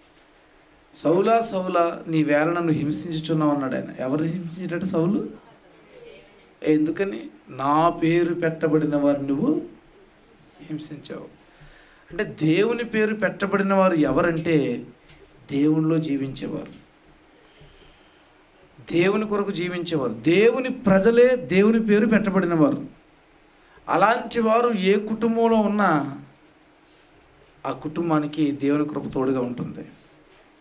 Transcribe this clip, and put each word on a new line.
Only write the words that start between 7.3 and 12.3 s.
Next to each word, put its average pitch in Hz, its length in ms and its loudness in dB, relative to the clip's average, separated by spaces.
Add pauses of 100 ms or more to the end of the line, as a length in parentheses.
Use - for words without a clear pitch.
"నా 147 400 0
పేరు 170 460 0
పెట్టబడిన 156 640 0
వారిని 139 300 0
నువ్వు 165 360 -2 (1000)
హింసించావు." 151 680 -14 (840)
అంటే, 170 140 -6
దేవుని 202 600 0